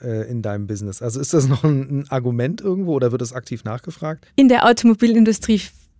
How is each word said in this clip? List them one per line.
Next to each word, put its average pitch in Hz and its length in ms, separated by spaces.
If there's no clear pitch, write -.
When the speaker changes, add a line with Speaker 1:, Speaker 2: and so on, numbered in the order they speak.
Speaker 1:
äh, 110 260
in 120 140
deinem 101 240
Business? 101 340
Also 120 200
ist 139 120
das 143 140
noch 131 160
ein, 139 380
ein 143 100
Argument 127 500
irgendwo 190 340
oder 127 180
wird 127 100
das 120 100
aktiv 123 300
nachgefragt? 151 720
Speaker 2:
In 269 140
der 240 180
Automobilindustrie 226 960